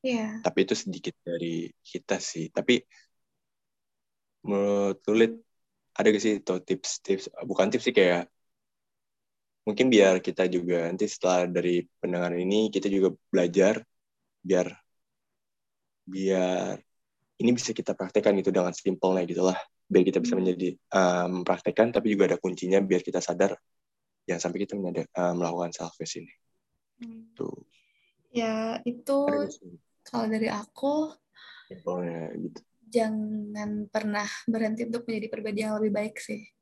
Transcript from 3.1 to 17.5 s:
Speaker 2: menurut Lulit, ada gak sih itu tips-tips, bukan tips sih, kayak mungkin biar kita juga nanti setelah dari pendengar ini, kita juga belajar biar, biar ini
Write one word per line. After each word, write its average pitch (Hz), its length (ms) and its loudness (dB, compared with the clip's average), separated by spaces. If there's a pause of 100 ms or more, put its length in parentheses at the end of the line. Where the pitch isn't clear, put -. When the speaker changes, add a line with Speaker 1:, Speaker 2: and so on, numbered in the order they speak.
Speaker 2:
menurut 101 500 0 (100)
Lulit, 113 240 4 (680)
ada 107 160 4
gak 101 120 0
sih 107 140 4
itu - 140 -4 (140)
tips-tips, - 580 -2 (240)
bukan 190 220 2
tips - 160 -2
sih, 117 120 0
kayak 87 220 4 (1500)
mungkin 107 260 2
biar 95 220 10 (100)
kita 92 180 0 (120)
juga 87 220 0 (120)
nanti 92 240 -2
setelah 90 260 2 (160)
dari 87 300 0 (160)
pendengar 87 300 -2 (120)
ini, 95 120 0 (180)
kita 98 220 -2
juga 95 140 4 (220)
belajar 92 420 4 (760)
biar, 90 200 2 (1400)
biar 92 680 0 (680)
ini 117 160 6